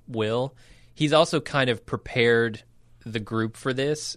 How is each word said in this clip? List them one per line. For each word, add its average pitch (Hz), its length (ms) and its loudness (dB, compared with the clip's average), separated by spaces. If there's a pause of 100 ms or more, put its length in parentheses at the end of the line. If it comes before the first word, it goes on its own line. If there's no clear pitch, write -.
Will, 117 460 -2 (400)
he's 151 180 0
also 160 300 4
kind 131 300 0
of - 160 -4
prepared 117 760 0 (420)
the 110 160 -6
group 110 380 -4
for 131 160 -4
this 143 440 -4